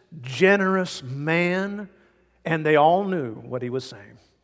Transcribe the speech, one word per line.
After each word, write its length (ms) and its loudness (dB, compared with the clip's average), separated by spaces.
generous 840 2
man," 840 -2
and 220 -2
they 80 4
all 300 6
knew 300 -4
what 280 -10
he 80 -6
was 140 -6
saying. 340 -20